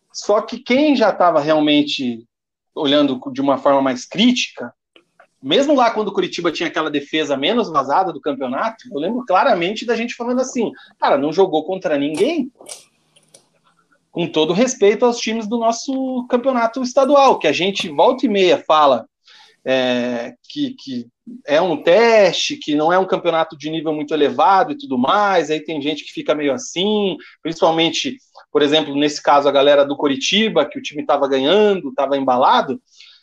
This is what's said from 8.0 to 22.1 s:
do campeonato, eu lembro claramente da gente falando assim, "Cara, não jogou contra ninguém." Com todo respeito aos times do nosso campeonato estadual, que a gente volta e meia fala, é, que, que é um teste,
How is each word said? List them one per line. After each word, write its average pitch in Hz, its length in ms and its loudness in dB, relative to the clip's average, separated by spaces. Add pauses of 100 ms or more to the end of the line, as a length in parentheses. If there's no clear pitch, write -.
do 139 80 -16
campeonato, 139 720 -6
eu 143 80 -8
lembro 233 260 -6
claramente 202 600 0
da 233 100 -2
gente 233 200 -6
falando 247 240 -4
assim, 254 320 -4 (280)
"Cara, 220 180 2
não 147 160 -2
jogou 160 320 2
contra 185 320 -4
ninguém." 202 540 -2 (1600)
Com 135 160 -4
todo 156 260 0
respeito 233 520 2
aos 233 120 2
times 220 280 -6
do 226 120 -4
nosso 254 720 -4
campeonato 247 520 0
estadual, 269 560 4
que 170 100 -2
a 147 40 2
gente 185 380 -2
volta 220 360 2
e 233 40 2
meia 190 360 2
fala, 147 400 4 (600)
é, 123 720 -2 (120)
que, 143 280 -6
que 120 320 -12 (380)
é 147 160 0
um 170 200 -2
teste, 196 760 4